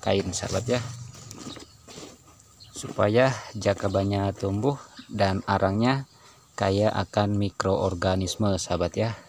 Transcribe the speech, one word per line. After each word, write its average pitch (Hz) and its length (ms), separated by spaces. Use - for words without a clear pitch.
kain, 98 320
sahabat, - 320
ya, 120 120
supaya 117 560
jakabanya 98 800
tumbuh 104 400
dan 98 400
arangnya 107 560
kaya 101 400
akan 101 480
mikroorganisme, 95 1200
sahabat, 87 400
ya. 110 160